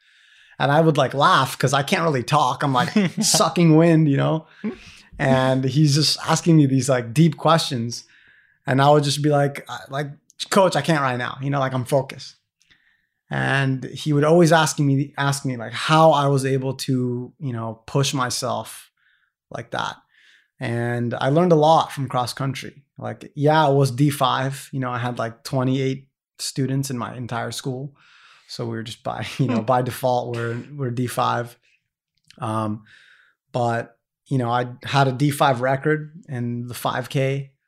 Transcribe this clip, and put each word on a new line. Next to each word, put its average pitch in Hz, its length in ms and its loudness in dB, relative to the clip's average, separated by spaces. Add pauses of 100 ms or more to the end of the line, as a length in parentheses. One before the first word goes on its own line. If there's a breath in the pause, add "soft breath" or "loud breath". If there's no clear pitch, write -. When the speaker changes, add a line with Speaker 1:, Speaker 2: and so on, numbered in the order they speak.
(600 soft breath)
Speaker 1:
And 139 120 0
I 156 100 4
would, 160 160 4
like, 127 160 0
laugh 143 440 2
'cause 139 160 0
I 139 100 2
can't 170 200 0
really 139 200 0
talk. 139 380 2
I'm, 139 120 0
like, 147 160 2
Speaker 2:
<laughs> 202 320 0
Speaker 1:
sucking 165 560 4
wind, 160 320 6
you 139 80 2
know? 151 300 -2 (680 loud breath)
And 131 460 2
he's 139 320 4
just 151 220 0 (100)
asking 160 300 4
me 147 80 6
these, 131 240 0
like, 117 240 -2
deep 156 240 4
questions. 135 640 0 (640 soft breath)
And 131 140 2
I 143 80 6
would 151 140 6
just 143 180 -2
be 151 80 0
like, 143 400 0
uh, 120 80 -10 (120)
like, 139 180 -8 (420)
"Coach, 185 260 4
I 143 60 0
can't 147 200 0
right 127 160 0
now." 120 240 -6
You 139 80 -4
know, 139 100 -2
like, 131 140 -2
I'm 127 120 -2
focused. - 500 -4 (960)
And 135 520 -2
he 143 280 -6
would 143 120 4
always 160 280 6
ask 156 280 2
me, 143 380 2
ask 139 280 -2
me, 127 100 -4
like, 117 180 -10
how 160 380 4
I 143 160 2
was 139 180 2
able 135 300 -2
to, 123 640 -4
you 131 140 -8
know, 113 320 -8
push 139 280 0
myself 120 800 -6 (600)
like - 200 -12
that. 113 240 -6 (640 soft breath)
And 120 540 -4
I 131 160 -2
learned 170 220 4
a 165 40 6
lot 151 360 4
from 135 180 -6
cross 127 240 -4
country. 135 500 -8 (140)
Like, 117 380 -12
yeah, 151 340 2
it 139 40 4
was 139 180 4
D 143 180 2
five. 131 640 -4
You 135 60 -6
know, 127 120 -4
I 123 60 -6
had, 120 220 -6
like, 113 240 -8
twenty-eight 135 640 -2 (320)
students 135 500 -4
in 127 80 -8
my 117 180 -8
entire 117 360 -8
school. 135 440 -10 (520 soft breath)
So - 180 -10
we 113 100 -6
were 113 80 -8
just 113 200 -16
by, 120 280 -8
<laughs> - 60 -14
you 135 100 0
know, 123 120 0
Speaker 2:
Hmm. 110 60 -6
Speaker 1:
by 127 180 2
default, 123 520 -2
we're, 117 220 -6 (180)
we're 135 160 -4
D 123 160 -4
five. 117 480 -4 (840)
Um, 110 440 -4 (680 soft breath)
but, 117 460 -2 (280)
you 139 140 -2
know, 117 120 -2
I 123 160 0 (160)
had 139 240 2
a 131 40 0
D 139 180 0
five 139 320 0
record 151 640 -4
in 120 400 -8
the 120 60 -12
five 123 360 -6
K. 139 420 -4 (160)